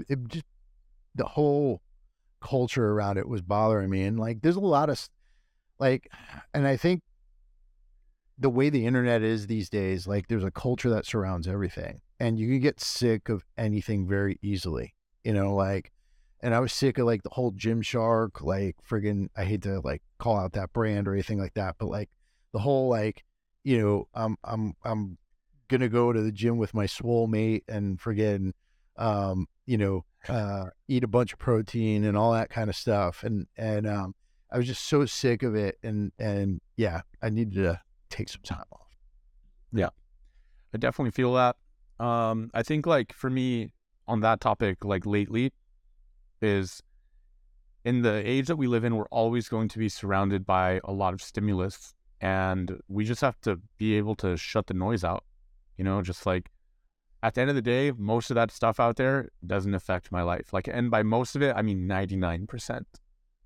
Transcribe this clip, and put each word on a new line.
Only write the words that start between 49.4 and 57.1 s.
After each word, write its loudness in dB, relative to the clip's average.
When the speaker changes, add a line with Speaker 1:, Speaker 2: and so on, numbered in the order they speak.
Speaker 2:
going 0
to -6
be 0
surrounded 0
by 2
a -6
lot 0
of -10
stimulus, -4
and -2
we -2
just -2
have 0
to 0
be 2
able 0
to -2
shut -4
the -6
noise -2
out, -4
you -4
know, 0
just, -6
like, 0